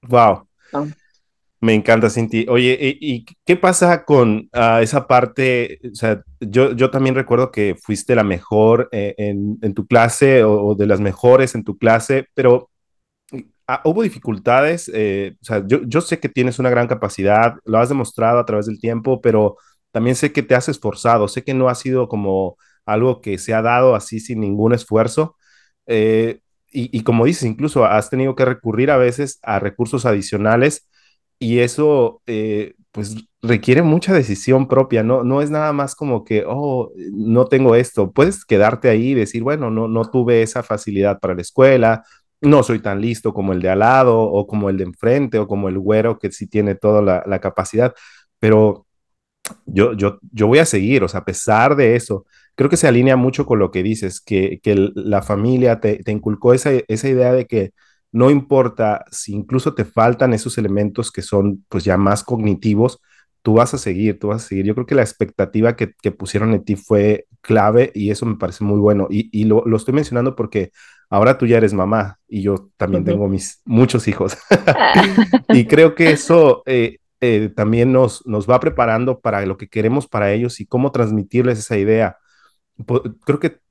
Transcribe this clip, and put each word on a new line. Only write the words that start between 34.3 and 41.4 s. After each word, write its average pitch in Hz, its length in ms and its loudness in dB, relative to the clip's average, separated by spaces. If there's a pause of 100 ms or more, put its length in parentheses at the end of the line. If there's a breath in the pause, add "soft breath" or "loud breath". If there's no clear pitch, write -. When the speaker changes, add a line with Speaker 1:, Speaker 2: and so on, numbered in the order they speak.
Speaker 1:
propia, 127 360 0
no, 120 200 0
no 131 180 0
es 147 100 -4
nada 151 220 -2
más 143 220 -6
como 127 280 -4
que, 107 240 -2
"Oh, 131 440 -6 (200)
no 113 360 0
tengo 131 280 4
esto". 113 360 0
Puedes 175 340 0
quedarte 113 440 2
ahí 113 220 0
y - 40 0
decir, 110 280 -4
"Bueno, 139 260 -4
no, 110 180 -4
no 113 220 -2
tuve 120 320 2
esa 113 220 -4
facilidad 101 560 -2
para 92 160 -4
la 87 60 -10